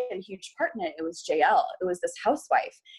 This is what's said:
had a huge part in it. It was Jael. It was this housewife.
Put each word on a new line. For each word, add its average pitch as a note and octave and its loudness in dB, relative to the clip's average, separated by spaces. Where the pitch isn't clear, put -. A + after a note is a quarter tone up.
had F#3+ -6
a F#3 -8
huge - -16
part E4 -2
in G3 -4
it. D#3 -4
It D#3+ -8
was E3 -6
Jael. D#3+ 4
It F#3 0
was F3+ -2
this E3 -2
housewife. - 0